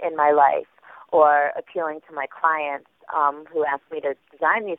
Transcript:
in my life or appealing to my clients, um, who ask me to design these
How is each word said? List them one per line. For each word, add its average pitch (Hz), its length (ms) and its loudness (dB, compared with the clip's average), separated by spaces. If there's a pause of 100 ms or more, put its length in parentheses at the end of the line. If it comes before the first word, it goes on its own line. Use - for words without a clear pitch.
in 165 140 -6
my 147 160 4
life 147 360 4 (440)
or 147 460 4
appealing 160 500 -8
to 165 60 -20
my 143 140 -8
clients, 151 640 -4 (240)
um, 147 380 -2
who 160 140 -2
ask 143 160 -6 (100)
me 156 80 -10
to 143 160 -6 (160)
design 196 340 -2
these 180 120 -8